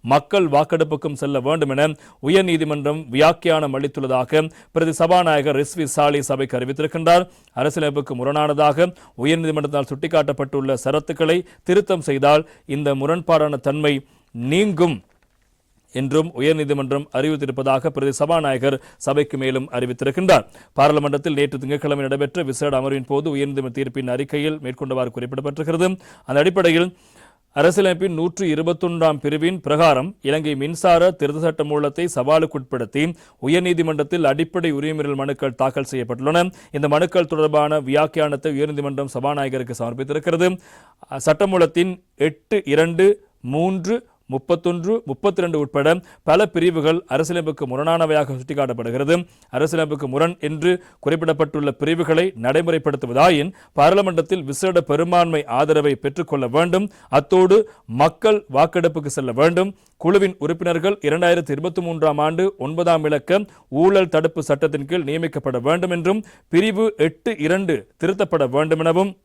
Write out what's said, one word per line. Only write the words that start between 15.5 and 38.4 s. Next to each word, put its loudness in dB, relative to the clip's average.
என்றும் -2
உயர்நீதிமன்றம் -2
அறிவித்திருப்பதாக -2
பிரதி -2
சபாநாயகர் 0
சபைக்கு -2
மேலும் -4
அறிவித்திருக்கின்றார். 0
பாராளுமன்றத்தில் 2
நேற்று -2
திங்கட்கிழமை -4
நடைபெற்ற -2
விசேட -2
அமர்வின் -2
போது -2
உயர்நீதிமன்ற -4
தீர்ப்பின் -6
அறிக்கையில் -4
மேற்கொண்டவாறு -6
குறிப்பிடப்பட்டிருக்கிறது. -4
அந்த 0
அடிப்படையில், 2
அரசியலமைப்பின் 2
நூற்று -2
இருபத்தொன்றாம் 0
பிரிவின் -2
பிரகாரம் 2
இலங்கை -2
மின்சார 2
திருத்த -2
சட்ட -2
மூலத்தை -2
சவாலுக்குட்படுத்தி -2
உயர்நீதிமன்றத்தில் 0
அடிப்படை 0
உரிமை -4
மீறல் -4
மனுக்கள் -4
தாக்கல் -2
செய்யப்பட்டுள்ளன. 0
இந்த -2
மனுக்கள் 2
தொடர்பான 2
வியாக்கியானத்தை 0